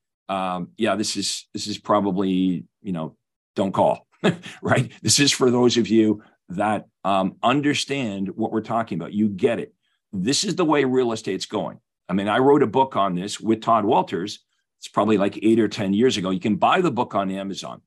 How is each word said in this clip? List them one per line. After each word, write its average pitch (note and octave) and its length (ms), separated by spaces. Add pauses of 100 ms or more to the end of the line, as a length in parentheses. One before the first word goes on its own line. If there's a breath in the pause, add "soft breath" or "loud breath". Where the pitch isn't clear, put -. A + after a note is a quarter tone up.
(280)
um, F#2 480
yeah, G#2 200
this G#2 200
is, - 380
this G2+ 120
is G#2 120
probably, F#2+ 880 (160)
you G2 100
know, D#2+ 240 (400)
don't F#3+ 160
call, - 340 (160)
<laughs> - 400
right? B2 380
This - 200
is C3+ 120
for B2+ 180
those A#2+ 280
of G2+ 100
you G#2+ 340 (280 loud breath)
that, G2+ 360 (180)
um, F#2+ 380
understand B2+ 920
what A2 160
we're A2 80
talking A2 380
about. E2 160
You G#2+ 140
get G#2 320
it. - 120 (400)
This G#2 320
is F3 120
the F3+ 80
way D3 200
real B2+ 280
estate's G2 340
going. E2+ 320 (320)
I - 20
mean, G2 160
I G#2+ 100
wrote C#3 240
a A#2+ 40
book C3 300
on G2 180
this F#2+ 260
with A2 220
Todd A2+ 240
Walters. G#2 540 (380)
It's - 100
probably, G#2+ 280
like, G2+ 260
eight A2 160
or G#2+ 100
ten G2 260
years G#2 240
ago. F#2 120
You F#2 100
can G#2 160
buy C3 260
the D#3+ 80
book A2+ 240
on G2 160
Amazon. F#2+ 560